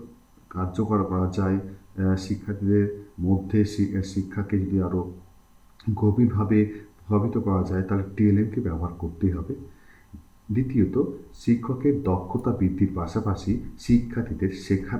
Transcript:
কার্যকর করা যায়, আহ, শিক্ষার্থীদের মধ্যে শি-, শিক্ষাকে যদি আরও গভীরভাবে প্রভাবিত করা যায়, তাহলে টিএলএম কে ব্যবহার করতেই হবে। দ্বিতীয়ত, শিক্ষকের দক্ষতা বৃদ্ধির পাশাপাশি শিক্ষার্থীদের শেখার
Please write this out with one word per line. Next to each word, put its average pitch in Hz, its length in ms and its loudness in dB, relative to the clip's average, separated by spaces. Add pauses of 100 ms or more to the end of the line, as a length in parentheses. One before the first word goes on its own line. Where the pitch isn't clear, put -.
(500)
কার্যকর 98 540 0
করা 92 280 0
যায়, 95 240 0
আহ, 95 600 -2
শিক্ষার্থীদের 101 920 0 (160)
মধ্যে 95 440 2
শি-, 98 380 0
শিক্ষাকে 98 560 -2
যদি 95 220 0
আরও 87 320 -2 (800)
গভীরভাবে 104 840 2 (280)
প্রভাবিত 107 300 2
করা 95 260 2
যায়, 92 200 -2
তাহলে 95 200 -2 (120)
টিএলএম 104 340 4
কে - 120 -4
ব্যবহার 82 320 -4
করতেই 87 360 -2
হবে। 85 260 -4 (960)
দ্বিতীয়ত, 117 520 2 (300)
শিক্ষকের 131 680 0
দক্ষতা 113 480 0
বৃদ্ধির 95 440 2
পাশাপাশি 98 680 -2 (160)
শিক্ষার্থীদের 104 720 0
শেখার - 480 -2